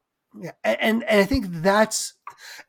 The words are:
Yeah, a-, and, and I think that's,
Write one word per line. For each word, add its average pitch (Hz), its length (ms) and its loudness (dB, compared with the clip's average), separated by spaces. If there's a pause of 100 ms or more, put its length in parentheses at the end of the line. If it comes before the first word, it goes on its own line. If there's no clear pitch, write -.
(380)
Yeah, 185 140 -14 (120)
a-, 214 180 0
and, 226 220 0
and 208 160 4
I 196 40 6
think 226 240 -2
that's, 196 680 0 (540)